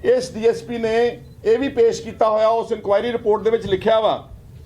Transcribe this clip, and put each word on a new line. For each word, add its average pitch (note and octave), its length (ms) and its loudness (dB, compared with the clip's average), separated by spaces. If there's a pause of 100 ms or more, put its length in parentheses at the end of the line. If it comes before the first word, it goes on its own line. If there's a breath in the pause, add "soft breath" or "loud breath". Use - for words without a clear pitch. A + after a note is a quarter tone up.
ਇਸ B3 300 0
ਡੀ A3 140 -2
ਐਸ A#3 140 0
ਪੀ A#3+ 160 -8
ਨੇ A3+ 440 -2 (240)
ਇਹ A3+ 140 2
ਵੀ C4+ 100 0
ਪੇਸ਼ A#3 320 2
ਕੀਤਾ A3 280 0
ਹੋਇਆ, A3 180 2
ਉਸ A3+ 240 0
ਇਨਕੁਆਇਰੀ G#3+ 400 0
ਰਿਪੋਰਟ G#3 320 0
ਦੇ G#3+ 60 2
ਵਿੱਚ A3+ 160 0
ਲਿਖਿਆ G3+ 340 2
ਵਾ F3 300 -2 (360)